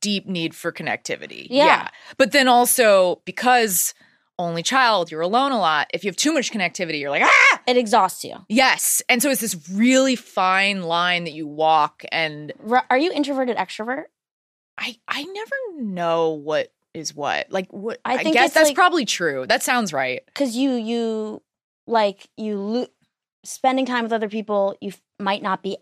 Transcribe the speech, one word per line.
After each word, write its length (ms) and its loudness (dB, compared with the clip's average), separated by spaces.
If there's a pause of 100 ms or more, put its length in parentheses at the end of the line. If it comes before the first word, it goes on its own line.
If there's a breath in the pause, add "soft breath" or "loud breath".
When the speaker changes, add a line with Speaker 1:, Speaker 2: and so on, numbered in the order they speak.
Speaker 1:
deep 260 -4
need 300 -4
for 160 -6
connectivity. 760 -10
Speaker 2:
Yeah. 180 4
Speaker 1:
Yeah. 220 2 (300 loud breath)
But 140 2
then 160 6
also, 760 4
because 680 0 (420 soft breath)
only 280 -6
child, 480 2
you're 80 -8
alone 320 0
a 80 0
lot. 340 2
If 80 -8
you 60 -4
have 80 -6
too 160 0
much 180 -2
connectivity, 480 -4
you're 100 -6
like, 160 0
"Ah!" 440 4
Speaker 2:
It 100 2
exhausts 460 2
you. 100 -12 (140)
Speaker 1:
Yes. 600 2
And 140 2
so 80 2
it's 100 0
this 160 -6 (160)
really 440 4
fine 680 0
line 420 0
that 80 -8
you 140 -10
walk 640 0
and 460 -4
Speaker 2:
Ru-, 220 2 (100)
are 80 2
you 140 0
introverted, 440 -2
extrovert? 500 -8 (720)
Speaker 1:
I, 200 -12 (120)
I 140 -4
never 340 -10 (220)
know 520 -2
what 420 -4 (220)
is 200 -12
what. 360 -4
Like, 220 -6
what, 320 -10
Speaker 2:
I 100 -4
Speaker 1:
I 80 -4
Speaker 2:
think 120 0
Speaker 1:
guess 120 4
Speaker 2:
it's, 80 -6
Speaker 1:
that's 160 6
Speaker 2:
like, 60 -4
Speaker 1:
probably 300 4
true. 400 -4
That 160 0
sounds 320 0
right. 260 -2 (140)
Speaker 2:
'cause 220 -2
you, 180 0
you, 680 -4 (440)
like, 500 0
you 220 -4
lo-, 280 -2 (580)
spending 420 0
time 160 -2
with 100 -4
other 160 -2
people, 520 -2
you 80 -8
f-, 120 -12 (180)
might 240 -2
not 200 -4
be 200 -6